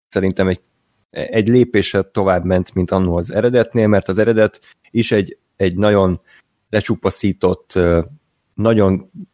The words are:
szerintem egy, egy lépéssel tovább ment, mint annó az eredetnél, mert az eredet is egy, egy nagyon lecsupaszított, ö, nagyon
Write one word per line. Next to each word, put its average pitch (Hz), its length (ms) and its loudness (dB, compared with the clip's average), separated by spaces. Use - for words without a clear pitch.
szerintem 95 400 -2
egy, 90 120 -2
egy 107 380 -2
lépéssel 113 640 0
tovább 92 340 0
ment, 92 300 -2
mint 90 160 -2
annó 92 260 0
az 85 140 -6
eredetnél, 123 560 0
mert 104 220 0
az 92 100 -4
eredet 107 420 0
is 113 220 -2
egy, 101 260 -2
egy 90 200 -2
nagyon 98 440 2
lecsupaszított, 104 1040 -2
ö, 85 260 2
nagyon 101 560 0